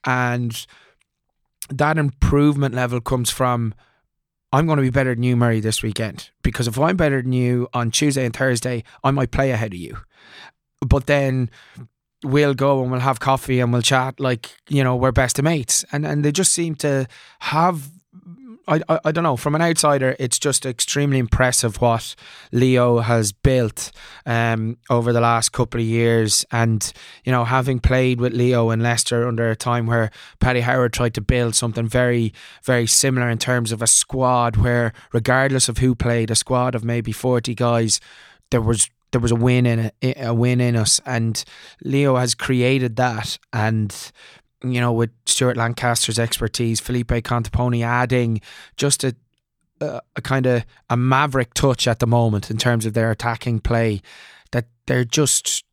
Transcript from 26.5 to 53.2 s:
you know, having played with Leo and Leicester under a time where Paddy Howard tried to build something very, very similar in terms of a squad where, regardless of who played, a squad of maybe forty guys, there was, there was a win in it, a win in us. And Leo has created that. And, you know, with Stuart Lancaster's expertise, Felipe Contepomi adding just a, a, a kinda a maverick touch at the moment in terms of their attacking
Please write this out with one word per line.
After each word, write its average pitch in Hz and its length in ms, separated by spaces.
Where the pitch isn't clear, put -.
you 127 80
know, 120 100
having 127 380
played 127 400
with 123 120
Leo 120 360
and 113 120
Leicester 120 460
under 117 240
a 110 60
time 120 280
where 113 260
Paddy 123 220
Howard 123 320
tried 120 220
to 113 60
build 120 340
something 117 340
very, 120 440
very 120 240
similar 127 420
in 113 80
terms 120 360
of 110 80
a 113 60
squad 123 680
where, 120 380
regardless 131 560
of 117 120
who 127 140
played, 117 380
a 110 40
squad 123 380
of 113 120
maybe 117 260
forty 123 420
guys, 117 460
there 123 120
was, 110 280
there 127 80
was 117 120
a 117 40
win 123 300
in 113 260
it, 131 160
a 120 160
win 123 280
in 120 160
us. 107 280
And 113 380
Leo 139 320
has 123 180
created 127 600
that. 120 420
And, 110 420
you 123 140
know, 120 140
with 117 160
Stuart 123 320
Lancaster's 117 600
expertise, 113 600
Felipe 123 300
Contepomi 120 760
adding 120 560
just 139 260
a, 127 100
a, 135 180
a - 60
kinda 127 440
a 120 60
maverick 131 580
touch 135 320
at 117 140
the 123 80
moment 113 420
in 110 60
terms 113 300
of 107 80
their 113 180
attacking 117 480